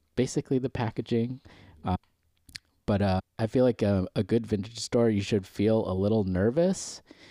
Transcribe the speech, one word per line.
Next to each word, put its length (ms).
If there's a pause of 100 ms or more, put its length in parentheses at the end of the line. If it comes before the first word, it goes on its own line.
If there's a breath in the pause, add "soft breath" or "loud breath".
(160)
basically 440
the 100
packaging. 720 (440 loud breath)
Uh, 120 (880)
but, 160
uh, 200 (180)
I 80
feel 160
like 180
a, 240 (100)
a 80
good 220
vintage 340
store, 300
you 120
should 260
feel 420
a 40
little 320
nervous. 760 (300 loud breath)